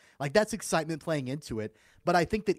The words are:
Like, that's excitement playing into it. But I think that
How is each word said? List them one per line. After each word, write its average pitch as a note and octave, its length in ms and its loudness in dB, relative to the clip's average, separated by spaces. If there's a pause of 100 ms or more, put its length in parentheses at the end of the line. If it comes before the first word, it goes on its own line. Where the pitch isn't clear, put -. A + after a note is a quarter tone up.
(200)
Like, C#3 140 -4
that's G#3+ 200 4
excitement D#3+ 500 -2
playing D3 240 -2
into C3 320 -6
it. G#2+ 180 -6 (260)
But F3 120 4
I E3+ 100 6
think - 220 -2
that F3+ 120 2